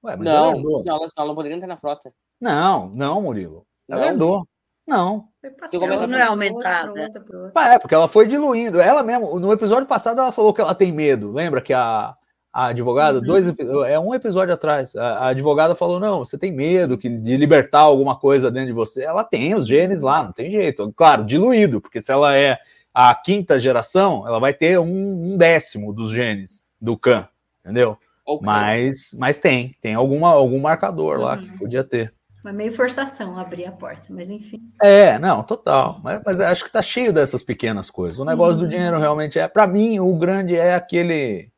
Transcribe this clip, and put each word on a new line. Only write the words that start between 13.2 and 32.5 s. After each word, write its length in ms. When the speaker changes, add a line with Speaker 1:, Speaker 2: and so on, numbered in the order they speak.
Speaker 1:
dois 200
epi-, 160
é 140
um 140
episódio 400
atrás, 420
a, 80
a 100
advogada 460
falou, 260
"Não, 200
você 180
tem 120
medo 460
que, 140
de 260
libertar 440
alguma 380
coisa 320
dentro 180
de 40
você." 300
Ela 200
tem 320
os 140
genes 320
lá, 240
não 80
tem 180
jeito. 460
Claro, 300
diluído, 520
porque 220
se 100
ela 240
é 240
a 220
quinta 440
geração, 680
ela 140
vai 120
ter 260
um, 540
um 40
décimo 560
dos 180
genes 540
do 160
Khan, 320
entendeu? 320
Speaker 2:
Ok. 200
Speaker 1:
Mas, 720
mas 200
tem, 420
tem 140
alguma, 380
algum 280
marcador 580
lá 200
que 120
Speaker 3:
Uhum. 80
Speaker 1:
podia 260
ter. 280
Speaker 3:
Mas 120